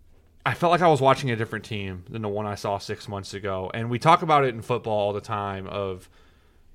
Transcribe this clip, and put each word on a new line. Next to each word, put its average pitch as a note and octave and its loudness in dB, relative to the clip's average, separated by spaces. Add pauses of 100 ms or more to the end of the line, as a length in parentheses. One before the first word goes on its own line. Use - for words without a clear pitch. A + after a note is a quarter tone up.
(460)
I B2+ 0
felt F3 2
like E3+ 6
I F3+ 6
was D3 6
watching C3+ 4
a A#2 0
different G#2+ -6
team F#2+ -8
than A2+ -8
the G#2+ -2
one G#2 -2
I G#2 -4
saw G2+ -2
six - -8
months G2 -8
ago. F#2+ -4
And A#2 -4
we A#2+ -2
talk E3+ 6
about D3 4
it B2+ 0
in A2+ -10
football A2+ -2
all G#2 2
the G2+ -2
time G2+ -4
of F#2+ -6 (680)